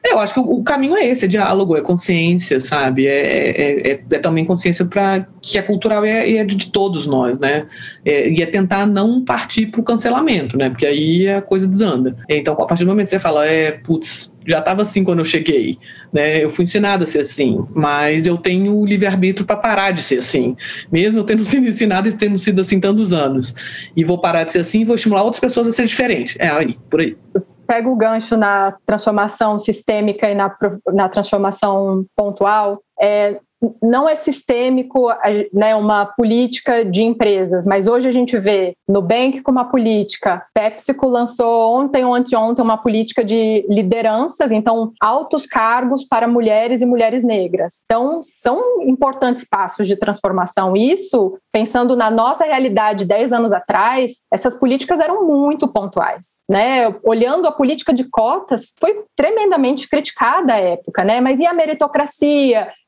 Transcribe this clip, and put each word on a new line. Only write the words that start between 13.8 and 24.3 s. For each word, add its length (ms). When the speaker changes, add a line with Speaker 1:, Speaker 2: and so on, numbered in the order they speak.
Speaker 1:
já 160
tava 200
assim 220
quando 140
eu 60
cheguei, 540
né? 300
Eu 60
fui 140
ensinada 420
a 20
ser 140
assim, 540
mas 520
eu 120
tenho 380
o 100
livre-arbítrio 600
pra 100
parar 340
de 120
ser 160
assim, 380
mesmo 280
eu 60
tendo 200
<laughs> 20
sido 200
ensinada 420
e 40
tendo 240
sido 240
assim 200
tantos 320
anos. 420
E 100
vou 140
parar 260